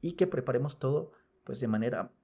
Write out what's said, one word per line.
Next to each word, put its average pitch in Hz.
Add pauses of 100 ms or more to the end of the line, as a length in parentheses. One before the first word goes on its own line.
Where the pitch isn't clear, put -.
y 170
que 180
preparemos 131
todo, 147 (340)
pues, 127
de 127
manera 110 (120)